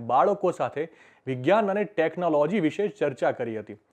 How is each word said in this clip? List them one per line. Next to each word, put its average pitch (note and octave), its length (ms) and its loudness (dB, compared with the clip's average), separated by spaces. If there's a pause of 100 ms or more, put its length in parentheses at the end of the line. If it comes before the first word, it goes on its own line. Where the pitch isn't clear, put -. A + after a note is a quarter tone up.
(100)
બાળકો F3+ 420 4
સાથે C#3+ 360 -4 (380)
વિજ્ઞાન E3+ 440 2
અને G3+ 140 0
ટેકનોલોજી E3 760 0
વિશે D#3+ 280 0
ચર્ચા D3 440 -2
કરી A#2 260 -6
હતી G#2 200 -14 (140)